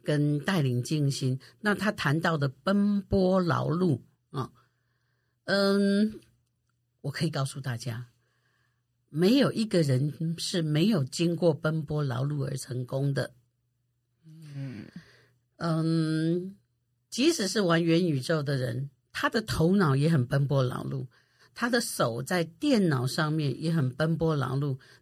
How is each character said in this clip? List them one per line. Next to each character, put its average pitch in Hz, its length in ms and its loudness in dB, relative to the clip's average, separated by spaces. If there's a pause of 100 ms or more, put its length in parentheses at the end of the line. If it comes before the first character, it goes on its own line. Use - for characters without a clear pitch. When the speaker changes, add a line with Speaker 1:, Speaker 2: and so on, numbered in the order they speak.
Speaker 1:
跟 147 380 2
带 190 200 0
领 123 220 0
静 147 260 0
心。 131 300 -2 (220)
那 208 160 0
他 208 160 -2
谈 151 280 -2
到 165 160 0
的 143 120 0
奔 202 540 0
波 190 380 2
劳 135 280 0
碌 160 320 0 (300)
啊， 135 200 -8 (920)
嗯， 202 760 2 (840)
我 143 100 -6
可 - 120 -4
以 156 60 -2
告 139 140 -4
诉 139 160 -8
大 127 160 -6
家， 117 320 -10 (1000)
没 185 300 4
有 196 120 4
一 214 140 -2
个 190 160 2
人 147 580 0
是 - 220 -4
没 156 280 2
有 190 140 2
经 170 320 -2
过 165 200 2
奔 160 280 -2
波 151 220 -4
劳 127 200 -2
碌 143 200 -4
而 139 120 -6
成 127 280 -8
功 135 300 -2
的。 127 180 -4 (920)
Speaker 2:
嗯。 143 600 -14 (720)
Speaker 1:
嗯， 165 1000 0 (520)
即 294 240 2
使 208 160 -2
是 208 140 0
玩 165 200 4
元 170 240 4
宇 143 140 0
宙 156 220 0
的 139 140 -2
人， 127 340 -4 (220)
他 - 180 -2
的 - 100 0
头 165 340 2
脑 165 220 4
也 143 140 2
很 139 140 2
奔 143 220 0
波 135 160 2
劳 127 220 -4
碌， 131 220 -6 (480)
他 240 140 -2
的 233 120 2
手 127 420 -2
在 175 220 0
电 208 440 2
脑 131 180 2
上 151 260 0
面 151 280 -2
也 165 120 -2
很 147 220 2
奔 160 220 0
波 160 200 0
劳 131 200 -2
碌。 139 220 -2 (240)